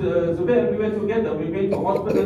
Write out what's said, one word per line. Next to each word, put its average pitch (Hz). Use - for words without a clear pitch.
uh, 170
Zubair, 240
we 208
were 208
together, 208
we -
went 196
to 196
hospital 190